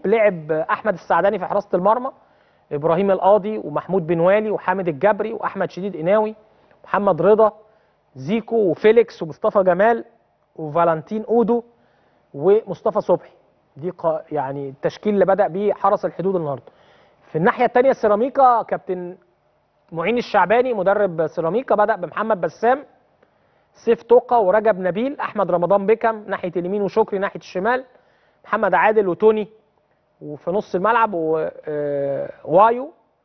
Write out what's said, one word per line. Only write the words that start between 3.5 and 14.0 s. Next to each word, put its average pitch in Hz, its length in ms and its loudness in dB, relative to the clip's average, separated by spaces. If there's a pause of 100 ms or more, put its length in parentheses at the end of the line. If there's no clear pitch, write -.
ومحمود 160 500 -4
بن 170 120 0
والي 208 320 2
وحامد 185 360 -4
الجبري 202 460 -2
وأحمد 180 380 -6
شديد 180 260 -10
قناوي، 214 380 0 (480)
محمد 185 380 0
رضا، 208 300 6 (640)
زيكو 196 400 -6
وفيليكس 214 680 2
ومصطفى 196 400 0
جمال 196 420 2 (500)
وفالنتين 165 720 -2
أودو 233 380 0 (680)
ومصطفى 190 680 0
صبحي. - 300 -2 (460)
دي 156 140 -8
قا-، 160 300 -4 (100)